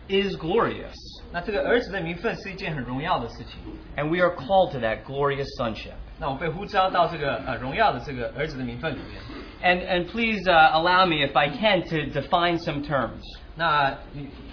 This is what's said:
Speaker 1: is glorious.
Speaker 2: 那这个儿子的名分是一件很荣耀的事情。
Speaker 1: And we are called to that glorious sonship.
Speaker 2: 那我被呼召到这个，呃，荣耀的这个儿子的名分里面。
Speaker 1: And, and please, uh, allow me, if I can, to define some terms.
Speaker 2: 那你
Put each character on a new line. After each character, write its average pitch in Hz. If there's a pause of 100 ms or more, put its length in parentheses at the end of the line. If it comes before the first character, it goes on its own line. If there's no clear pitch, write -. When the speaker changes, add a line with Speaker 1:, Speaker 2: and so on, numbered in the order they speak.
Speaker 1:
is 196
glorious. 160 (400)
Speaker 2:
那 170
这 208
个 196
儿 226
子 214
的 196
名 170
分 214
是 -
一 180
件 185
很 143
荣 127
耀 165
的 120
事 -
情。 - (380)
Speaker 1:
And 151
we 170
are 175
called 190
to 131
that 110
glorious 139 (120)
sonship. 113 (240)
Speaker 2:
那 156
我 131
被 165
呼 185
召 190
到 180
这 165
个， 139 (100)
呃， 127
荣 127
耀 202
的 131
这 143
个 117
儿 151
子 139
的 127
名 120
分 123
里 107
面。 - (400)
Speaker 1:
And, 180
and 180
please, 220
uh, 160
allow 180
me, 151
if 151
I 147
can, 202
to 147
define 170
some 147
terms. 135 (340)
Speaker 2:
那 147 (180)
你 143 (260)